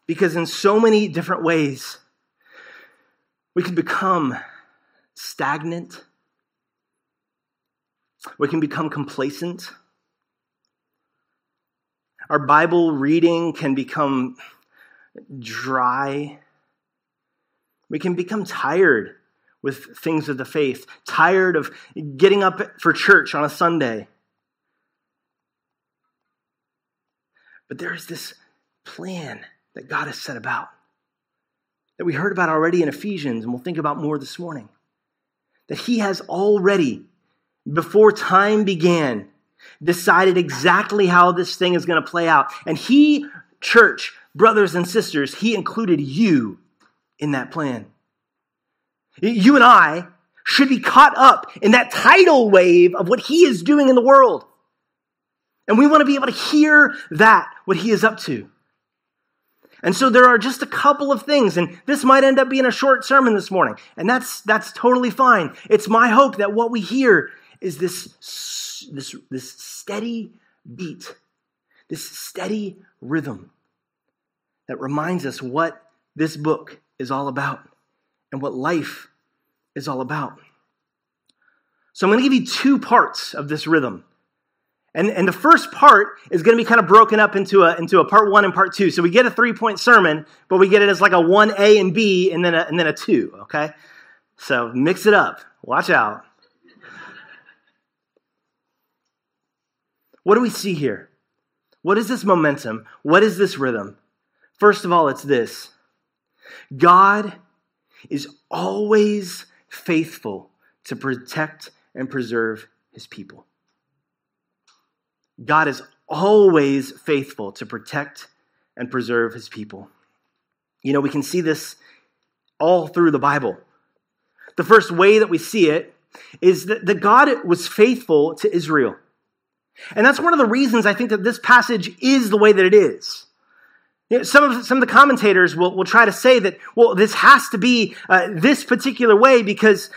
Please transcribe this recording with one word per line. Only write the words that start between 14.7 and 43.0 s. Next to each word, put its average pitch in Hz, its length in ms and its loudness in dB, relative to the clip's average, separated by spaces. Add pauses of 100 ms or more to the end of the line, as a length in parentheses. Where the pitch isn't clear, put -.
dry. 131 1040 -6 (1500)
We 151 100 -8
can 180 160 -6
become 180 300 -8
tired 156 720 -2 (460)
with - 340 -12
things 156 320 -6
of 135 80 -8
the 127 80 -12
faith, 135 400 -6 (240)
tired 180 480 0
of 143 140 -8 (480)
getting 196 240 2
up 196 400 -6
for 165 100 2
church 175 420 2
on 147 100 -4
a 143 40 -2
Sunday. 143 600 -4 (3500)
But - 120 -18
there 170 160 -12
is 160 100 -16
this - 300 -18 (500)
plan 175 600 -16 (280)
that - 140 -20
God 151 180 -8
has 139 120 -16
set 135 180 -14
about, 113 320 -10 (1300)
that 175 60 -10
we 170 100 -4
heard 185 180 -6
about 180 160 -4
already 165 340 -2
in 151 60 -2
Ephesians, 143 560 -10
and 120 80 -8
we'll 123 100 -12
think 170 160 -10
about 151 220 -6
more 151 180 -6
this 135 200 -18
morning, 156 300 -16 (1000)
that - 100 -12
he 240 200 -4
has 196 240 -6
already, 185 840 -2 (640)
before 202 420 4
time 208 520 0
began, 160 640 -2 (540)
decided 175 540 0
exactly 180 720 -2
how 180 260 4
this 180 240 -6
thing 180 180 -2
is 156 120 -4
gonna 160 160 -2
play 170 260 -6
out. 147 180 2 (200)
And 156 100 -6
he, 285 500 2 (340)